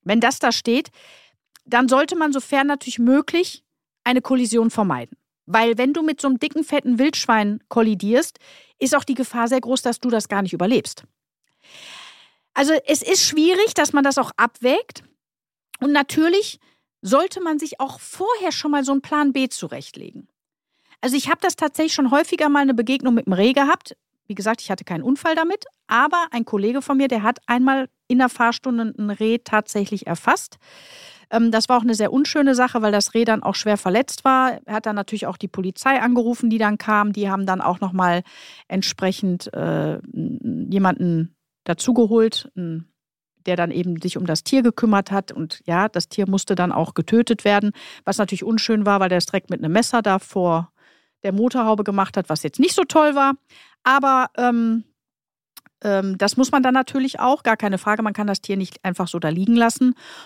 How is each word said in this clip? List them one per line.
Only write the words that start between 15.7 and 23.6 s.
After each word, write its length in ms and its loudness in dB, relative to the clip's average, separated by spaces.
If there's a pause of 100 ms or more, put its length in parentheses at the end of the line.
Und 120 0
natürlich 680 0 (420)
sollte 400 0
man 180 -2
sich 200 -8
auch 200 -8
vorher 520 -4
schon 200 -4
mal 140 0
so 80 0
einen 80 0
Plan 320 0
B 160 0
zurechtlegen. 800 -14 (720)
Also 160 0
ich 120 -2
hab 120 0
das 140 0
tatsächlich 380 -2
schon 160 0
häufiger 400 2
mal 120 4
eine 120 2
Begegnung 400 0
mit 140 0
einem 60 0
Reh 200 4
gehabt. 420 0 (300)